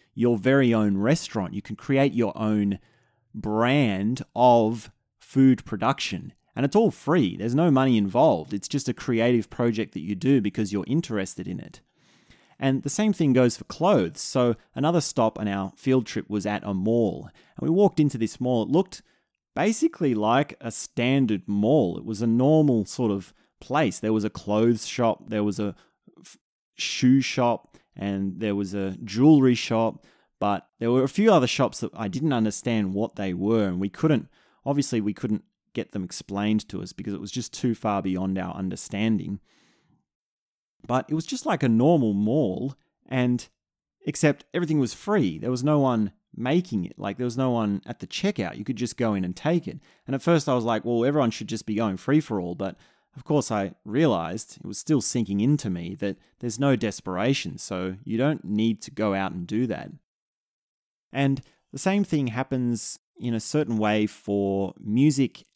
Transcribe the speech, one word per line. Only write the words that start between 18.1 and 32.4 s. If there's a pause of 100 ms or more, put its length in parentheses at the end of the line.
this
mall.
It
looked (520)
basically
like
a
standard
mall.
It
was
a
normal
sort
of (260)
place.
There
was
a
clothes
shop.
There
was
a (440)
f-, (380)
shoe
shop, (200)
and
there
was
a
jewelry
shop, (340)
but (100)
there
were
a
few
other
shops
that
I
didn't
understand